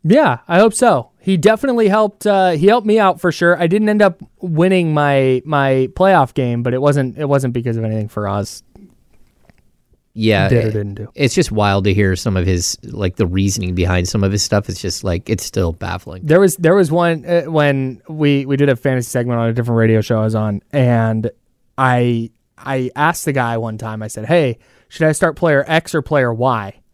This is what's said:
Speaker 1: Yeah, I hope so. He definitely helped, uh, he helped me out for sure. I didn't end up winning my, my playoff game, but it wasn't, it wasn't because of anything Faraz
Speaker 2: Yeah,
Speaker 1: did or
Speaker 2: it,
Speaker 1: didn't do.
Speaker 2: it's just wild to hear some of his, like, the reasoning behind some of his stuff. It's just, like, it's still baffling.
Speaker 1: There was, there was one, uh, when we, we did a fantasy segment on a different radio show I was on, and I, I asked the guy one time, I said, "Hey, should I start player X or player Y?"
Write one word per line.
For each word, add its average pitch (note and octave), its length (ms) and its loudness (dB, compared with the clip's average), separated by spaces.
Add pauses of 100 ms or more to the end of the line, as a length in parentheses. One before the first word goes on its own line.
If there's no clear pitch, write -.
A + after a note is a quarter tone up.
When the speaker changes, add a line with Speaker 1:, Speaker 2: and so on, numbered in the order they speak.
Speaker 1:
Yeah, A3 380 4
I F3 120 2
hope G#3+ 160 4
so. F#3 440 2
He F#3+ 180 -2
definitely A3 520 2
helped, G#3 380 0
uh, F#3+ 260 4
he D#3+ 160 0
helped A3 180 2
me G#3+ 140 2
out F#3+ 200 2
for E3+ 120 0
sure. F3 280 0
I E3+ 60 2
didn't G#3+ 220 0
end G#3 140 2
up F#3+ 200 0 (180)
winning F3 540 2
my, C3+ 500 2
my C3+ 500 0
playoff F3+ 400 2
game, A#2+ 280 -2
but B2 120 -2
it B2+ 60 -2
wasn't, C#3+ 380 0
it D3+ 100 -6
wasn't C3+ 260 0
because A#2+ 220 -4
of A2+ 80 -4
anything A2 240 -4
Faraz G2+ 540 -6 (1500)
Speaker 2:
Yeah, G#2+ 340 2
Speaker 1:
did A#2 160 2
or A2 40 0
Speaker 2:
it, G#2+ 40 -2
Speaker 1:
didn't G2+ 220 -4
do. G#2+ 200 -12
Speaker 2:
it's C#3+ 200 0
just - 180 0
wild G2+ 320 0
to G2+ 80 2
hear F#2+ 240 2
some G2 200 -2
of F2+ 100 0
his, F2+ 380 -2
like, G#2 320 -6
the G2 100 0
reasoning F#2+ 480 -2
behind F2+ 340 0
some G#2 160 -2
of G2 80 0
his G2+ 100 -2
stuff. G#2 260 -2
It's G2 120 -10
just, - 240 -8
like, E2+ 240 -4
it's G#2 160 -4
still E2+ 280 -2
baffling. F#2 520 -12
Speaker 1:
There D#3+ 160 4
was, F#3+ 160 2
there E3+ 180 2
was F3+ 180 2
one, E3 340 0
uh, F3 160 0
when C#3 680 0
we, C#3+ 380 0
we C#3 100 -2
did C#3 120 2
a B2+ 80 2
fantasy B2+ 340 -2
segment A#2+ 300 -2
on A#2 80 0
a A2+ 40 -2
different A#2 260 -2
radio A2 220 4
show A2 200 -2
I A2 40 0
was A2 100 -2
on, G#2+ 280 -4 (100)
and A2+ 580 0 (460)
I, B2 540 0 (260)
I C3 400 -6
asked D3+ 280 0
the D3 80 -2
guy A#2 260 -2
one A2 180 -6
time, G#2+ 260 -10
I G#2+ 60 -10
said, G#2+ 160 -12
"Hey, C#3+ 340 0 (300)
should - 180 -2
I D#3 60 2
start D#3+ 240 0
player D3 300 2
X D#3+ 280 -2
or D#3 60 0
player C3 320 0
Y?" A2+ 480 -4 (140)